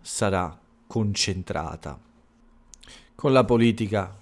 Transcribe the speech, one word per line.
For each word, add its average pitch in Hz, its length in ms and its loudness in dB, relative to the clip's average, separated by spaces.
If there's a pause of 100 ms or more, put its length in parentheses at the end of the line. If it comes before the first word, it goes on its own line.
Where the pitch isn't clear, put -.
sarà 92 560 -2 (300)
concentrata. 92 1120 -4 (1120)
Con 139 200 0
la 127 100 6
politica 110 800 2